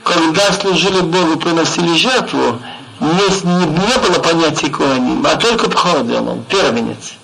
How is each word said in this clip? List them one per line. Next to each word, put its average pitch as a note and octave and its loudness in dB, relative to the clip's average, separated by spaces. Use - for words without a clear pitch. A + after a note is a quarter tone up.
когда F3 2
служили F#3+ 0
Богу, E3 0
приносили E3 0
жертву, C#3+ 0
не, D3 0
не, F3+ 2
не G3 0
было F#3 2
понятия D#3+ 0
коаним, C3+ 0
а D#3+ 2
только A3+ 0
Бхор F3 0
делал, A#2 -4
первенец. A#2 -2